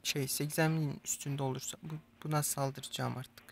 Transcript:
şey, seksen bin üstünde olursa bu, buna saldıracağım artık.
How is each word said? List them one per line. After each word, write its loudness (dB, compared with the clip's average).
şey, 0
seksen 4
bin 0
üstünde -2
olursa -2
bu, -6
buna 2
saldıracağım -2
artık. -12